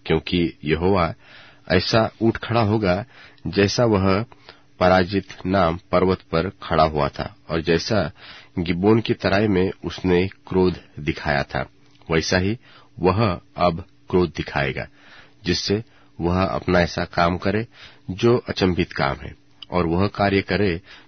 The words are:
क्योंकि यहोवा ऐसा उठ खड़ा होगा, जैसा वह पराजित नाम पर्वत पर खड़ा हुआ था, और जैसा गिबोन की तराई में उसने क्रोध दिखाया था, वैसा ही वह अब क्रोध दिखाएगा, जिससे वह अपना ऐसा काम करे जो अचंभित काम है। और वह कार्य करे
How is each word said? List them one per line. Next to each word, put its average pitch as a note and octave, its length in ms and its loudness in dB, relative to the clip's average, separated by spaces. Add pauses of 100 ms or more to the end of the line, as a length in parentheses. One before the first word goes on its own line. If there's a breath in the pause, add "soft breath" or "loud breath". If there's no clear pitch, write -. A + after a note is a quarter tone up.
क्योंकि E2 460 0 (120)
यहोवा E2 480 0 (560 loud breath)
ऐसा G2+ 420 2 (120)
उठ A2+ 140 2
खड़ा A#2 240 -2
होगा, G#2 440 0 (420 loud breath)
जैसा G2+ 380 2
वह G2 400 2 (560 loud breath)
पराजित F#2 540 2 (120)
नाम F#2 320 0 (140)
पर्वत F#2 300 2 (100)
पर E2+ 180 0 (120)
खड़ा D#2+ 220 2
हुआ D2+ 240 0
था, - 260 -10 (140)
और E2 120 -2
जैसा E2 500 0 (480 loud breath)
गिबोन F#2 420 2
की A2 140 -2
तराई G2+ 340 0
में F#2+ 220 2 (140)
उसने F2+ 420 0 (220)
क्रोध F2+ 320 0 (200)
दिखाया D2 420 -2
था, - 260 -6 (420)
वैसा E2 280 0
ही G2+ 200 -2 (400 soft breath)
वह F#2 420 2 (160)
अब E2+ 280 0 (260)
क्रोध F2+ 260 2
दिखाएगा, C#2 500 -4 (580 loud breath)
जिससे G2 380 -2 (360 soft breath)
वह F2 240 0
अपना F2+ 380 0
ऐसा F2 240 -2
काम F2 320 0
करे G#2 300 -4 (440 loud breath)
जो A#2 260 2 (120)
अचंभित F2+ 440 0
काम C#2 240 -2
है। C#2 260 -16 (280)
और F2 160 0
वह F2+ 200 2
कार्य G2 360 0
करे F#2 380 -2 (280 loud breath)